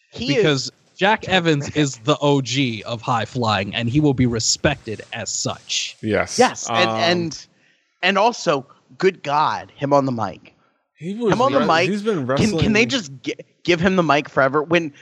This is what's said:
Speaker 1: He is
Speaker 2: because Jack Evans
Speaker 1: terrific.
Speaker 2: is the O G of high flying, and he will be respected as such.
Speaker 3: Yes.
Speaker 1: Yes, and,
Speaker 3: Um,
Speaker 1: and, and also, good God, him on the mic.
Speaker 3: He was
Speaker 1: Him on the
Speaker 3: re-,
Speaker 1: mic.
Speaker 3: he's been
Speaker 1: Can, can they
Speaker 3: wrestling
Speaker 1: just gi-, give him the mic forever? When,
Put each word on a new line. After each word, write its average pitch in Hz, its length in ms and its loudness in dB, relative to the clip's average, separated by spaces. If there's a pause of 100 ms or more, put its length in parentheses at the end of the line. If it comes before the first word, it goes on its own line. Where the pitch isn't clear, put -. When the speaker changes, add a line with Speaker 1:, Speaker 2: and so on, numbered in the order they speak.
(120)
Speaker 1:
He 240 200 -6
is 277 60 0
Speaker 2:
because 151 340 0 (260)
Jack 208 320 0
Evans 165 360 2
Speaker 1:
terrific. - 160 -8
Speaker 2:
is 135 180 -2
the 123 220 0
O 143 200 2
G 120 420 -2
of 113 180 -10
high 113 240 -2
flying, 104 500 -2
and 117 140 -2
he 139 100 2
will 147 140 4
be 127 120 2
respected 117 760 -4 (120)
as 110 160 -10
such. - 720 -8
Speaker 3:
Yes. 98 380 -2
Speaker 1:
Yes, - 300 0
and, 113 200 2
Speaker 3:
Um, 110 80 -2
Speaker 1:
and, 170 500 -2 (540)
and 196 160 2
also, 180 480 0 (320)
good 185 240 0
God, 135 540 -2
him 143 180 -2
on 139 120 4
the 131 80 0
mic. 107 400 -6 (440)
Speaker 3:
He 185 180 -10
was 226 180 2
Speaker 1:
Him 214 80 0
on 269 100 2
the 277 100 2
Speaker 3:
re-, - 40 0
Speaker 1:
mic. 165 240 2
Speaker 3:
he's 208 140 -4
been 180 320 -2
Speaker 1:
Can, 175 240 2
can 202 140 2
they 214 120 4
Speaker 3:
wrestling 233 40 -4
Speaker 1:
just 208 220 -4 (120)
gi-, 151 120 -8 (280)
give 170 160 2
him 190 160 2
the 180 80 4
mic 143 260 2
forever? 139 320 2
When, 160 400 0